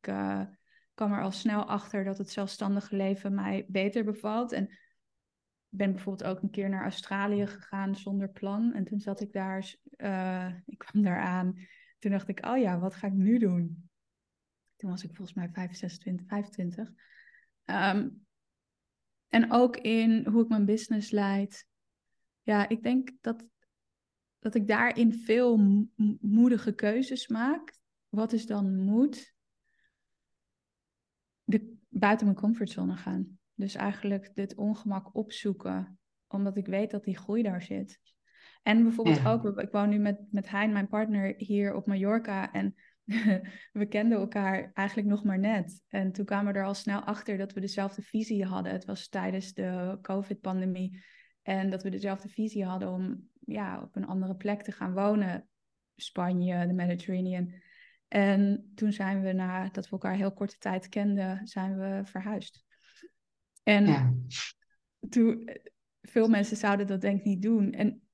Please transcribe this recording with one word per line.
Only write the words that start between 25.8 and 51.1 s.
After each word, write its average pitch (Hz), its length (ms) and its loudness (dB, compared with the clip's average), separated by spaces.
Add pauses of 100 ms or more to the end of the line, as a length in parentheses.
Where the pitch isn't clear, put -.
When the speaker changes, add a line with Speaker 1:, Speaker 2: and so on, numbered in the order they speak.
Speaker 1:
m-, 214 240 2
moedige 226 520 6
keuzes 233 560 -2
maak. 262 500 -2 (300)
Wat 220 240 0
is 226 140 0
dan 202 300 0
moed? 220 580 2 (2000)
De, - 320 0 (120)
buiten 208 380 4
mijn 196 120 4
comfortzone 190 580 0
gaan. 185 420 -6 (160)
Dus 196 200 -4
eigenlijk 196 600 -4
dit 196 200 -6
ongemak 208 600 -4
opzoeken, 190 840 -4 (280)
omdat 196 300 -2
ik 202 100 -4
weet 202 240 -2
dat 202 140 -6
die 190 120 -2
groei 226 260 -2
daar 185 200 -2
zit. 196 380 -8 (640)
En 226 200 6
bijvoorbeeld 226 340 6
Speaker 2:
Ja. 143 160 4
Speaker 1:
ook, 214 280 0
ik 202 100 -4
woon 208 180 4
nu 208 100 4
met, 208 200 2 (120)
met 196 200 -2
Hein, 208 220 2
mijn 202 160 0
partner, 208 480 0
hier 202 380 0
op 196 120 -4
Mallorca. 202 640 0
En 196 220 -2 (300)
<laughs> 208 400 2 (280)
we 208 160 0
kenden 214 300 4
elkaar 190 540 -2
eigenlijk 202 360 -2
nog 208 160 0
maar 190 140 2
net. 196 500 0
En 190 240 -2
toen 190 120 -4
kwamen 202 280 0
we 196 60 -2
er 190 60 -2
al 196 100 -2
snel 202 260 -4
achter 208 380 -6
dat 196 140 -6
we 202 80 -6
dezelfde 196 420 -4
visie 214 420 -2
hadden. 185 280 -4
Het 185 120 -6
was 196 240 -8
tijdens 190 440 -4
de 185 500 -4
covid-pandemie. 185 1040 -4 (380)